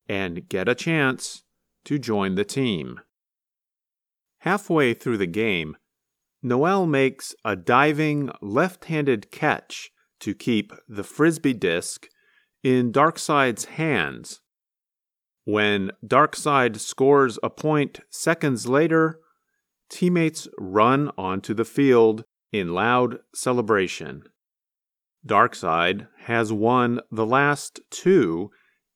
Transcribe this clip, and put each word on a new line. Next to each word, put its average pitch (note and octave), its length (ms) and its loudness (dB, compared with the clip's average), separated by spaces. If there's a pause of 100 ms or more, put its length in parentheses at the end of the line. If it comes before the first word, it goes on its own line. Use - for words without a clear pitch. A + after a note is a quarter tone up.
and F#2 440 -6
get F#2+ 180 -2
a B2 60 2
chance C#3 680 -2 (440)
to D3 120 -4
join G#2 360 -2
the G2 100 0
team. F2+ 560 -4 (1400)
Halfway E3 520 2
through A#2 240 -2
the G2 100 2
game, F2 520 -2 (640)
Noel D#3+ 420 2
makes C3+ 580 0
a G#2 140 -2
diving C#3+ 720 0 (120)
left-handed C#3 880 -2
catch - 600 -4 (280)
to G2+ 160 -6
keep G#2+ 360 -2 (160)
the G2+ 160 -12
frisbee D3+ 520 0
disc F2+ 540 -4 (540)
in B2+ 300 2
Darkside's C#3 720 2
hands. F2+ 800 -6 (1040)
When G#2 460 0 (140)
Darkside C3 720 2
scores C3+ 640 2
a - 60 -4
point D3+ 520 -2 (100)
seconds C#3+ 560 -2
later, D#3+ 540 2 (720)
teammates E3+ 560 0 (100)
run A2+ 600 2
onto F#2+ 340 -6
the A2 120 -2
field A2+ 580 4 (300)
in F#2 200 -2
loud A#2 460 0 (160)
celebration. G2+ 880 -2 (1040)
Darkside F#2+ 800 2 (200)
has A#2 260 -2
won A#2+ 480 2 (100)
the A2 160 -4
last C#3 540 0 (100)
two G#2 600 2 (440)